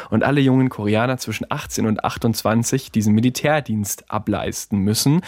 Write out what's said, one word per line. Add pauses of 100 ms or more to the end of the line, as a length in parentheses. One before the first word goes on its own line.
Und
alle
jungen
Koreaner
zwischen
achtzehn
und
achtundzwanzig
diesen
Militärdienst
ableisten
müssen.